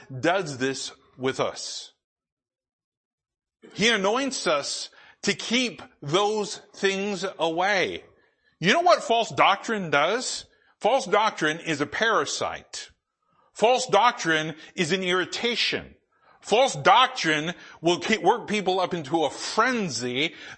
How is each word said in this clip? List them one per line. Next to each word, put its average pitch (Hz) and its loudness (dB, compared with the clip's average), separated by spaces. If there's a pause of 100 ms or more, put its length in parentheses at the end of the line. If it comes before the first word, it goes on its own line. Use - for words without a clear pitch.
(180)
does 160 -2
this 131 -4 (260)
with 131 -4
us. - -8 (1800)
He 202 2
anoints 226 0
us 147 -2 (360)
to 202 0
keep 233 -4 (180)
those 202 -2 (120)
things 196 -2 (120)
away. 165 -2 (560)
You 185 4
know 339 2
what 349 4
false 226 0
doctrine 180 2
does? 175 0 (340)
False 233 2
doctrine 175 0
is 151 -4
a 147 0
parasite. 135 -4 (640)
False 240 2
doctrine 165 2 (200)
is 165 -2
an 190 -2
irritation. 180 -2 (460)
False 233 2
doctrine 165 4 (300)
will 170 2
ke-, 214 0
work 196 2
people 190 0
up 180 -2
into 160 -2
a 107 0
frenzy 160 -2 (240)